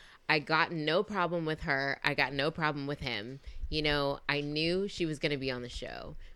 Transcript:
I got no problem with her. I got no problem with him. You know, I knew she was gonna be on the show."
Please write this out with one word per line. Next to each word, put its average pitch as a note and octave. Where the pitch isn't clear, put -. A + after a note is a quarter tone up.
I D#3
got D#3
no D#3+
problem F3
with D#3
her. C#3
I C#3+
got C#3+
no C#3+
problem D3+
with C#3+
him. A#2+
You D#3
know, C#3+
I C#3+
knew D#3+
she E3+
was D#3
gonna D3
be C3
on B2
the B2
show." -